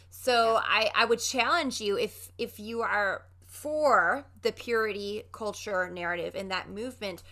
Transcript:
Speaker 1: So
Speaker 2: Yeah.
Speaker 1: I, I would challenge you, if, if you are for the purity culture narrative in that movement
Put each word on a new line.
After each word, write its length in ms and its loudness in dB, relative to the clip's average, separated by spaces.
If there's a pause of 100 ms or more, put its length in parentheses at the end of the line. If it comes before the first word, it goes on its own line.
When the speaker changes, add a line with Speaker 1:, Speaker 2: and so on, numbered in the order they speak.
Speaker 1:
So 460 4
Speaker 2:
Yeah. 100 2
Speaker 1:
I, 300 2
I 100 4
would 140 4
challenge 600 0
you, 180 0
if, 400 -6
if 220 -8
you 220 -6
are 440 0 (200)
for 800 2 (160)
the 100 2
purity 800 -2
culture 580 -4
narrative 460 -4
in 140 -6
that 200 -4
movement 640 -8